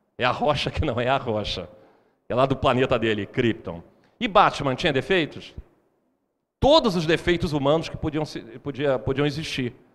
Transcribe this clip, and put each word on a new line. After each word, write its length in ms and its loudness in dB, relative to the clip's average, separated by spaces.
É 80 0
a 60 2
rocha 400 -2
que 120 -4
não 160 0
é 80 0
a 100 2
rocha. 520 -4
É 80 -4
lá 100 4
do 100 0
planeta 420 2
dele, 280 0
Krypton. 580 -2
E 80 -2
Batman 480 2
tinha 160 0
defeitos? 640 -2
Todos 360 4
os 100 0
defeitos 480 0
humanos 340 2
que 80 -12
podiam 300 -4
se-, 160 -12
podia, 560 -4
podiam 300 0
existir 480 -4